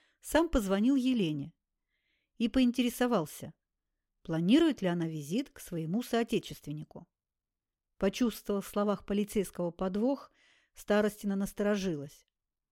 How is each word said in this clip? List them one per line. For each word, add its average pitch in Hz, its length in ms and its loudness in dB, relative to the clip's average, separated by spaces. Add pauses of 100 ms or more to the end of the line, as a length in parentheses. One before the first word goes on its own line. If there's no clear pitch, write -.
(200)
сам 320 300 0
позвонил 214 460 2
Елене 190 580 0 (880)
и 233 100 0
поинтересовался, 240 1040 0 (720)
планирует 214 580 4
ли 190 60 0
она 175 200 0
визит 160 440 -4
к - 80 -20
своему 170 420 -4
соотечественнику. 175 1040 -4 (920)
Почувствовав 202 680 -2
в - 60 -14
словах 202 340 0
полицейского 202 640 -2
подвох, 208 640 -2 (420)
Старостина 208 600 0
насторожилась. 196 920 -2 (460)